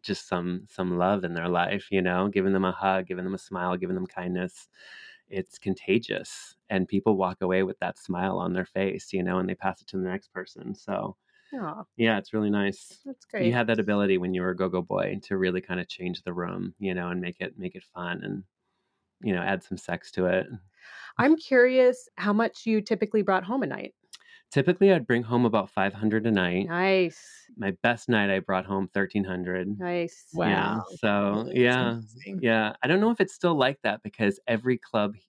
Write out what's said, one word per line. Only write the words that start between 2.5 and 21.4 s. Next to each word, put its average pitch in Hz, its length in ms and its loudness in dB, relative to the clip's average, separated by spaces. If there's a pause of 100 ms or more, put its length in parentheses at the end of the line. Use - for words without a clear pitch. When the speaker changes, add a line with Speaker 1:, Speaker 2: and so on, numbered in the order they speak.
Speaker 1:
them 95 120 2
a 92 60 2
hug, 95 360 0
giving 92 180 -6
them 92 100 -4
a - 40 -12
smile, 90 380 -4
giving 92 180 -4
them 92 120 -6
kindness. 90 600 -6 (640)
It's 95 300 -8
contagious, - 960 -4 (140)
and 95 180 0
people 98 300 2
walk 92 240 -2
away 92 220 2
with 92 160 -4
that 90 200 -6
smile 92 400 -4
on 90 140 -4
their 90 120 -4
face, 95 480 -6
you 92 100 -2
know, 90 160 0
and 92 100 -2
they 92 60 -4
pass - 260 -6
it - 80 -20
to 98 80 -8
the 92 120 -4
next 95 240 -8
person. 98 420 -12
So, 101 420 -8 (360)
Speaker 2:
Aw. 185 320 -10 (120)
Speaker 1:
yeah, 113 200 2
it's - 160 -8
really 107 180 0
nice. 98 540 -2
Speaker 2:
That's 277 200 -16 (120)
Speaker 1:
You 120 140 2
Speaker 2:
great. - 20 0
Speaker 1:
had 120 140 0
that 113 120 2
ability 101 400 2
when 90 140 -2
you 92 100 0
were 92 80 0
a 90 40 -4
go-go 90 260 0
boy 98 420 -2
to 98 140 -4
really 92 240 0
kinda 90 240 -6
change 90 380 -8
the 87 100 -6
room, 90 460 -6
you 95 140 -2
know, 87 160 -4
and 90 120 -4
make 90 200 -8
it, 90 180 -8
make 92 160 -8
it 92 80 -16
fun 87 400 -8
and, 98 200 -8 (800)
you 104 100 0
know, 87 100 0
add 95 200 -2
some 92 140 -10
sex - 360 -8
to 90 140 0
it. 92 200 0 (680)
Speaker 2:
I'm 277 200 6
curious 254 800 4